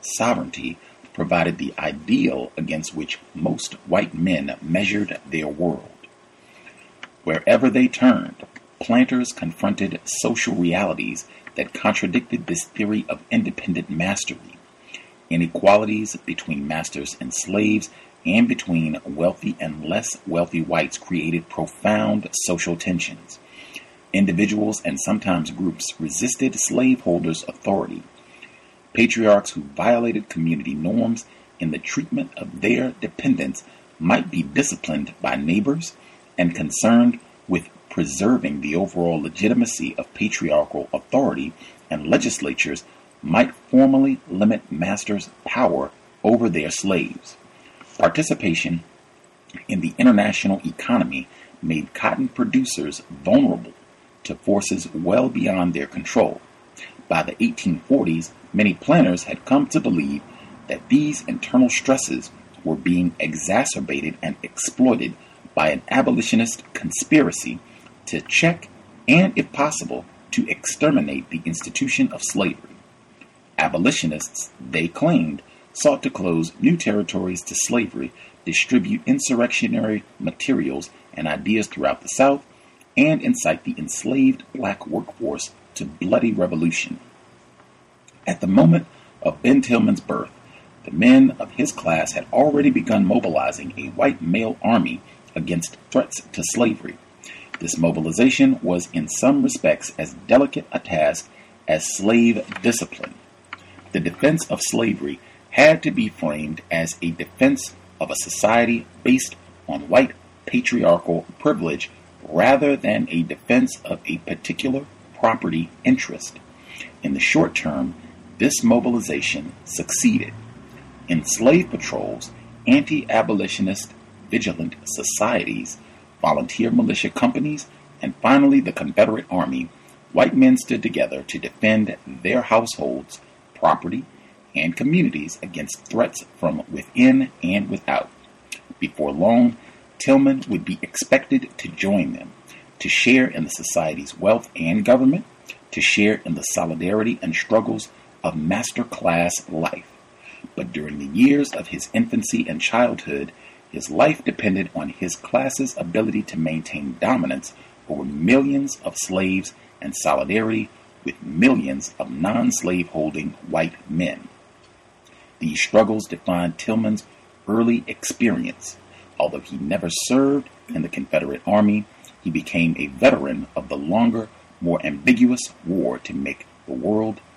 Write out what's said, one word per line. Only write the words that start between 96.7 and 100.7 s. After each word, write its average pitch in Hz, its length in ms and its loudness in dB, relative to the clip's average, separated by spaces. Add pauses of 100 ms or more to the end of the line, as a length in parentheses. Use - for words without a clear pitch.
This - 180 -8
mobilization 92 880 2
was 90 300 -2
in 78 160 -4
some 139 340 2
respects - 560 0
as 80 160 -10 (140)
delicate 135 420 2